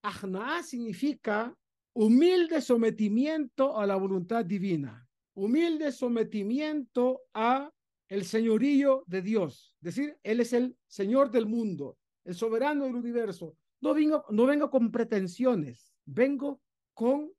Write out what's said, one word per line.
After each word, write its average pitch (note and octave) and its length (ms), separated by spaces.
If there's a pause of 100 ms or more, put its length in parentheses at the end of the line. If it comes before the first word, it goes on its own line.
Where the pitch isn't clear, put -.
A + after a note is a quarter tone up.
Achnaa G#3 600
significa A#3 880 (400)
humilde D#4+ 680
sometimiento A#3+ 1160
a G#3 80
la G3 120
voluntad F#3+ 480
divina, E3 600 (300)
humilde D4+ 560
sometimiento B3 1300 (100)
a B3+ 360 (400)
el G3 160
señorío C4 840
de F#3 140
Dios. F#3 600
Es F3 140
decir, D4 280
Él A3 160
es A#3 140
el B3 240 (100)
Señor A#3 440
del A3+ 160
mundo, G3+ 500 (260)
el F3+ 120
soberano C4 500
del B3+ 100
universo. A#3 640 (240)
No D4+ 120
vengo, D4+ 360
no G#3+ 160
vengo D4 240
con A#3 220
pretensiones, G3 1000 (120)
vengo C4+ 560 (320)
con C#4+ 460